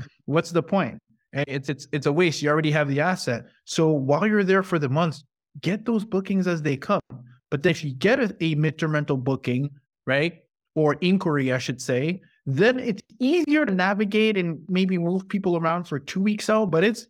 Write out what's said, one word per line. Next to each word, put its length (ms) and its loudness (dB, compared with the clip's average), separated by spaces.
What's 240 0
the 120 2
point? 360 -2
And 160 -2
it's, 220 -6
it's, 200 -10
it's 140 -4
a 80 2
waste. 300 2
You 80 2
already 220 2
have 160 2
the 120 0
asset. 460 -2
So 280 2
while 340 2
you're 180 2
there 180 4
for 160 -2
the 120 -2
months, 340 0
get 240 -4
those 180 0
bookings 420 -2
as 140 0
they 160 0
come. 240 -2
But 120 -2
then 80 4
if 140 -2
you 100 -6
get 240 2
a, 220 -2
a 160 0
midterm 380 0
rental 240 0
booking, 520 -2
right, 340 0
or 280 4
inquiry, 500 2
I 60 0
should 240 -6
say, 400 -2
then 320 2
it's 240 -6
easier 460 2
to 80 0
navigate 640 0
and 300 -4
maybe 280 0
move 320 -2
people 300 0
around 260 0
for 140 -6
two 220 -6
weeks 280 -2
out, 220 2
but 120 2
it's, 280 0